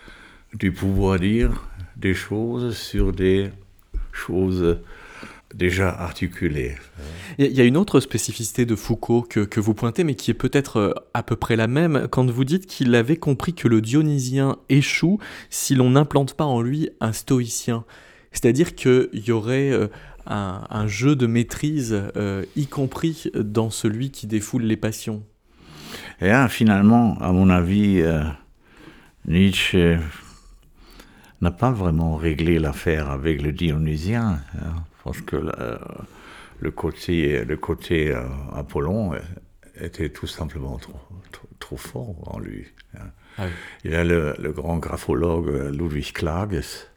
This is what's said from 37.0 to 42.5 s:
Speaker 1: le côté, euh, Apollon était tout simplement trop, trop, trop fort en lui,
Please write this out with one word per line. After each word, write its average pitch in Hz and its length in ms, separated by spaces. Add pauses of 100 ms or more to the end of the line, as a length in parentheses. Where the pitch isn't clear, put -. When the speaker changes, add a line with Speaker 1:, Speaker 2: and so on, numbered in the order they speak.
Speaker 1:
le 73 120
côté, 76 540
euh, 62 140 (280)
Apollon 78 600 (680)
était 82 280
tout - 180
simplement 69 520
trop, - 200 (320)
trop, - 180 (120)
trop - 160
fort 117 400 (100)
en 104 140
lui, - 260 (300)